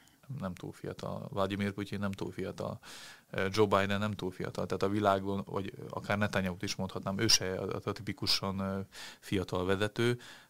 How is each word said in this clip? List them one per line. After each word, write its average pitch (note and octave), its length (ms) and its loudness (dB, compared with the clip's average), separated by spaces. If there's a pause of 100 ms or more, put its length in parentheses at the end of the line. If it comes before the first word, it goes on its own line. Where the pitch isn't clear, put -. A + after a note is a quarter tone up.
(400)
nem F#2 140 -4
túl G2 180 -10
fiatal, F#2+ 600 -6
Vladimir G2+ 400 0
Putyin G2+ 280 -4
nem G2+ 120 -2
túl F#2+ 200 -4
fiatal, - 480 -6 (520)
ö, F#2+ 200 0
Joe G#2+ 140 6
Biden G2 340 4
nem G#2+ 120 0
túl F#2 200 -4
fiatal, - 340 -4
tehát F#2 180 -2
a G2 60 4
világon, G2 560 4
vagy G2 280 -6 (160)
akár - 280 0
Netanyahu-t F#2+ 460 0
is G2+ 120 -2
mondhatnám, G2 440 -4
ő A2 80 4
se F#2+ 260 6
a, G2 300 -2
a G#2 80 0
tipikusan, G2 680 0
ö, G2 200 0 (400)
fiatal F#2 460 0
vezető. G#2 540 2 (300)